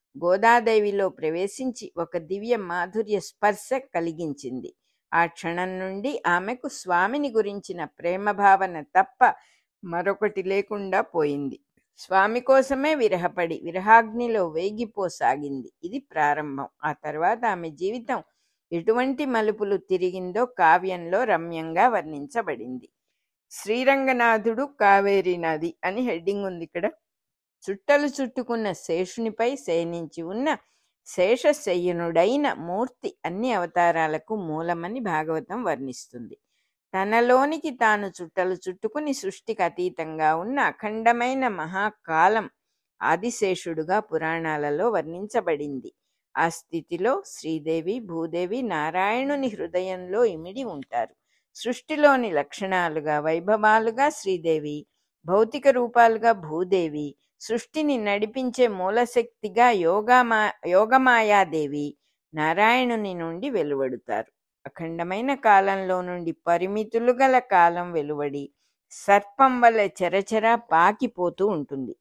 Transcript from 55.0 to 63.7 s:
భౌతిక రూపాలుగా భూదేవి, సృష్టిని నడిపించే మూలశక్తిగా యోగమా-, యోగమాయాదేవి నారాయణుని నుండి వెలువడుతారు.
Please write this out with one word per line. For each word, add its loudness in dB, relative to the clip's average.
భౌతిక 2
రూపాలుగా 4
భూదేవి, -2
సృష్టిని -2
నడిపించే 0
మూలశక్తిగా 0
యోగమా-, 2
యోగమాయాదేవి 4
నారాయణుని 2
నుండి -6
వెలువడుతారు. -4